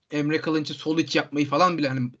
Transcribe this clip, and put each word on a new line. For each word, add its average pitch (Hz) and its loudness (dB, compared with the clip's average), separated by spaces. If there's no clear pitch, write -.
Emre 147 0
Kılınç'ı 156 -2
sol 156 -2
iç 156 -2
yapmayı 147 0
falan 170 4
bile 147 0
hani 127 -2